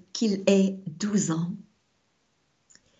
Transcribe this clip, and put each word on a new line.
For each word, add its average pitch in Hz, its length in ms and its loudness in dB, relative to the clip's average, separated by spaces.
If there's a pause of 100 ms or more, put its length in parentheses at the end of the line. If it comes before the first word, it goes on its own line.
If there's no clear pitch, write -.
(120)
qu'il 196 340 -2
ait 196 300 4 (220)
douze 202 320 0
ans. 170 200 -2 (1500)